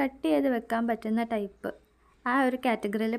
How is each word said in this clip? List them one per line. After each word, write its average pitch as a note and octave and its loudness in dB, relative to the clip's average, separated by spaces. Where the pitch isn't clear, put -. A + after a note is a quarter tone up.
കട്ട് C4 -4
ചെയ്ത് C#4+ 4
വെക്കാൻ A#3 -2
പറ്റുന്ന A3 -2
ടൈപ്പ്, G3+ -6
ആ B3 2
ഒരു B3+ -4
കാറ്റഗറിയിൽ A3 0